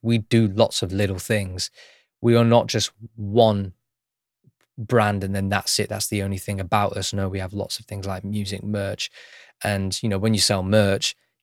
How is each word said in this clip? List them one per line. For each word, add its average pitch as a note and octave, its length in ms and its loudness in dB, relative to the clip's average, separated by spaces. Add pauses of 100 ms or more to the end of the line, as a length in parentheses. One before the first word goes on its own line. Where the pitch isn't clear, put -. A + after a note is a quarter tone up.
We A2+ 180 2
do A2+ 280 4
lots G#2 360 2
of F2+ 80 -6
little G2 260 -2
things. F#2 540 -4 (500)
We A#2+ 140 4
are A#2 100 6
not A#2 220 6
just - 240 -2 (240)
one G#2 580 2 (1040)
brand G#2+ 460 2
and G2 120 -2
then G2 140 -2
that's G2 300 -2
it. G#2 100 -2
That's G#2+ 180 -4
the G#2 140 -2
only G2 160 -4
thing G2 220 -6
about G2+ 340 0
us. G2 200 -4
No, G2 160 -2
we F#2+ 100 -4
have F#2 140 -6
lots - 260 -6
of A2 60 -20
things G2 200 -10
like F#2+ 180 -6
music, G2+ 400 -6
merch. G2+ 460 -4 (540)
And, G2 400 -2
you A#2 60 -2
know, G2 100 0
when A2 160 2
you G2 40 0
sell G2 220 2
merch, G2 540 2 (260)